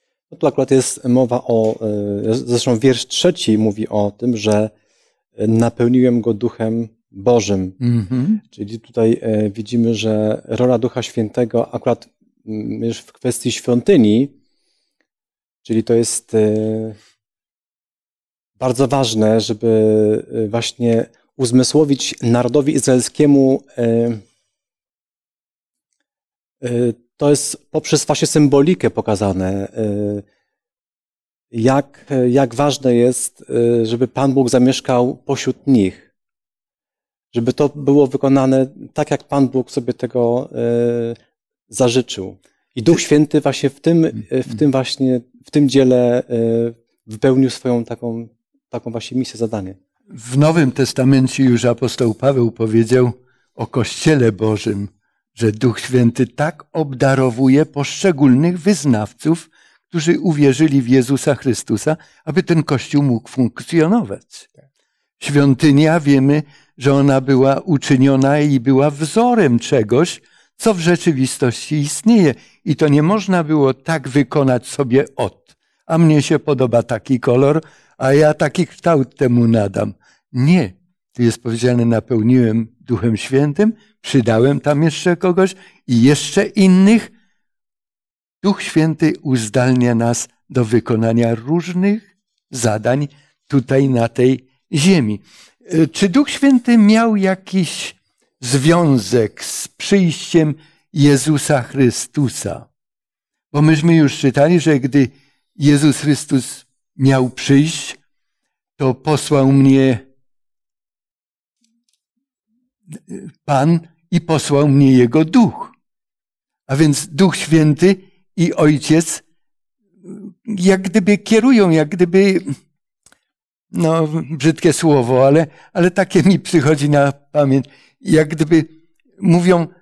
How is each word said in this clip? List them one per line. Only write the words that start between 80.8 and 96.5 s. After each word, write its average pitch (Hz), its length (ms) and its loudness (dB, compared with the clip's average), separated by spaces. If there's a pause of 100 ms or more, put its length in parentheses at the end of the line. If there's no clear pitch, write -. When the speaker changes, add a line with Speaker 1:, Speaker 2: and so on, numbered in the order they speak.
Speaker 2:
Tu 123 100 -4
jest 113 200 0
powiedziane, 120 420 -2
napełniłem 117 840 0 (120)
Duchem 113 360 -4
Świętym, 147 560 0 (280)
przydałem 123 600 0
tam 151 220 -2
jeszcze 165 340 -2
kogoś 185 380 0 (320)
i 120 160 2
jeszcze 147 440 2
innych. 196 640 2 (1300)
Duch 196 200 -2
Święty 156 500 0 (100)
uzdalnia 123 720 0
nas 117 340 -2 (220)
do 123 140 0
wykonania 113 720 0
różnych 175 800 -4 (340)
zadań 120 580 -2 (380)
tutaj 135 420 0
na 117 200 0
tej 127 400 0 (240)
ziemi. 143 480 0 (460)
E, 160 200 0
czy 196 220 -2
Duch 269 220 0
Święty 247 480 2